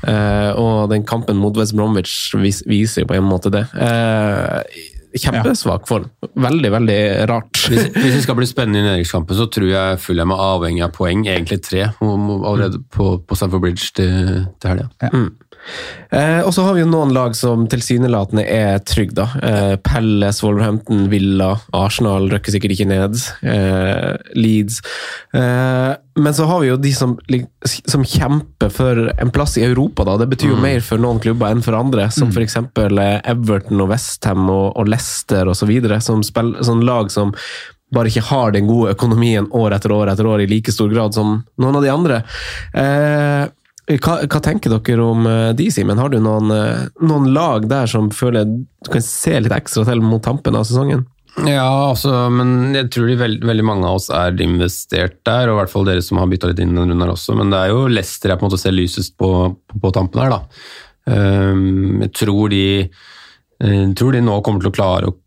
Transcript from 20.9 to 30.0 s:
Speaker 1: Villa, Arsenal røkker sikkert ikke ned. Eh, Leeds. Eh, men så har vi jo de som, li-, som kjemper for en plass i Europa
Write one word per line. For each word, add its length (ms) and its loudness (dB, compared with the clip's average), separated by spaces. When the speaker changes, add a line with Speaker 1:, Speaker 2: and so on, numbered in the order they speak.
Speaker 1:
Villa, 460 2
Arsenal 580 0
røkker 240 -2
sikkert 220 0
ikke 100 0
ned. 300 0
Eh, 680 0
Leeds. 400 2
Eh, 640 0
men 160 2
så 80 2
har 160 2
vi 80 2
jo 80 2
de 160 0
som, 220 0
li-, 100 0
som 400 -2
kjemper 640 -2
for 400 0
en 240 -2
plass 240 0
i 80 2
Europa 400 0